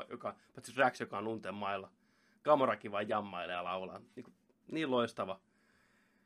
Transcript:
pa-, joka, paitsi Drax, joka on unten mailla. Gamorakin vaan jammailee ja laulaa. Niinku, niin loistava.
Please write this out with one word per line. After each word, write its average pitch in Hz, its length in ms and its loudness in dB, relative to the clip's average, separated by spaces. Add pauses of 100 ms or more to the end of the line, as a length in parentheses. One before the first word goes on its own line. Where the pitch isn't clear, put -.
pa-, - 100 -8
joka, 107 240 -8 (200)
paitsi 113 200 -14
Drax, 131 240 4
joka - 180 -4
on 107 100 -2
unten 104 280 -6
mailla. 98 360 -4 (520)
Gamorakin 123 480 4
vaan 104 180 -2
jammailee 92 460 -2
ja 87 80 -2
laulaa. 92 380 -4 (140)
Niinku, - 180 -16 (380)
niin 151 200 0
loistava. 117 480 0 (880)